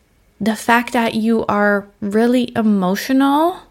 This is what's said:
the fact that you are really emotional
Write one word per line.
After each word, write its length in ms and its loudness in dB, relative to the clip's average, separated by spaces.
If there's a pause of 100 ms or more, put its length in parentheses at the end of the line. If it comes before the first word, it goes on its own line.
(400)
the 160 -2
fact 380 -2
that 220 -2
you 320 0
are 400 0 (140)
really 540 0
emotional 1160 0